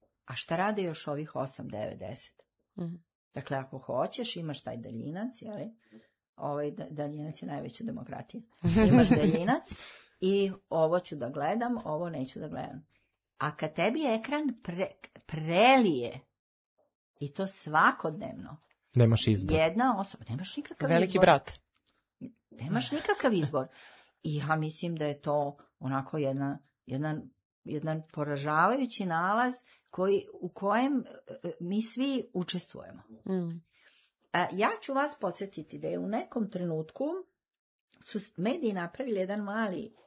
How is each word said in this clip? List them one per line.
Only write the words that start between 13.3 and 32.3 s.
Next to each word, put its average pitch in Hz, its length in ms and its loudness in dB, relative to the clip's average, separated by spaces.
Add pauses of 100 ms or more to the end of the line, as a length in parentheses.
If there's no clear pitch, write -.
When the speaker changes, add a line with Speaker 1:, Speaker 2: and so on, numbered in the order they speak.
Speaker 1:
A 151 180 -4
kad 156 180 -6
tebi 226 300 0
ekran 254 580 0
pre-, 180 300 -4 (340)
prelije, 165 960 4 (1000)
i 143 80 -4
to 196 180 -4
svakodnevno, 160 1080 0 (380)
Speaker 3:
Nemaš 117 340 8
izbor. 104 280 4
Speaker 1:
jedna 202 420 4
osoba, 196 280 -8
nemaš 139 300 -8
nikakav - 320 -4
Speaker 2:
Veliki 175 200 6
Speaker 1:
izbor. 190 120 2
Speaker 2:
brat. 170 300 8 (1000)
Speaker 1:
Nemaš 226 400 -2
nikakav 311 420 2
izbor. 147 320 2 (560)
I 151 160 -2
ja 147 180 0
mislim 160 400 -4
da 151 100 -2
je 147 140 -4
to 147 360 -2 (220)
onako 135 400 -4
jedna, 139 400 -2 (280)
jedan, 151 440 -4 (340)
jedan 156 440 -4
poražavajući 160 1000 0
nalaz 202 480 2 (340)
koji, 190 340 2 (120)
u - 140 -8
kojem, 233 560 0 (220)
e, - 140 -14
e, 170 200 -6
mi 196 240 0
svi 254 500 -4